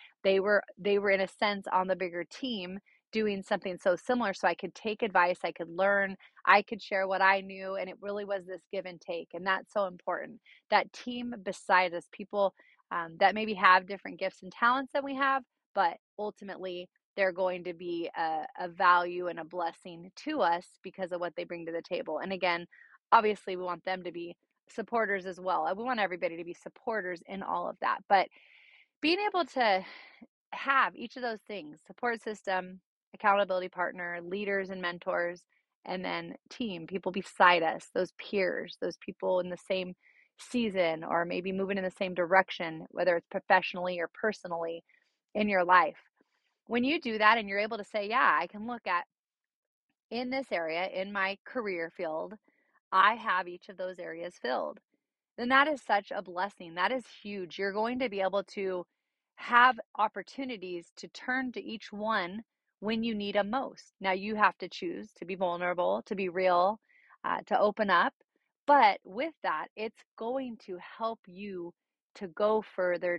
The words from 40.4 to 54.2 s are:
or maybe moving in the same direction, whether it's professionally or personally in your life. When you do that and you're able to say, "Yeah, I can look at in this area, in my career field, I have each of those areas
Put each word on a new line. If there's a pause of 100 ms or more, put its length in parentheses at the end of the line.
or
maybe
moving
in
the
same
direction,
whether
it's
professionally
or (100)
personally (520)
in
your
life. (680)
When
you
do
that
and
you're
able
to
say,
"Yeah,
I
can
look
at (1080)
in
this
area,
in
my
career
field, (560)
I
have
each
of
those
areas